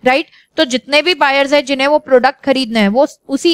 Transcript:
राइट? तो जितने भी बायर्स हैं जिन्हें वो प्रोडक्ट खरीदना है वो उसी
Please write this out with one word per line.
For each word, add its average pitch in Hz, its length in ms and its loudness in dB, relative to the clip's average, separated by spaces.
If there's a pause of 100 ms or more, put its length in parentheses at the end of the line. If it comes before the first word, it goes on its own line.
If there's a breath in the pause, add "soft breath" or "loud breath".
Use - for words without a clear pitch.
राइट? 269 220 0 (300 soft breath)
तो 320 80 0
जितने 262 360 -2
भी 339 140 0
बायर्स 277 380 0
हैं 285 120 2
जिन्हें 269 220 -2
वो 302 120 2
प्रोडक्ट 262 460 0
खरीदना 254 340 -2
है 202 80 2
वो 240 180 0 (220)
उसी 320 260 0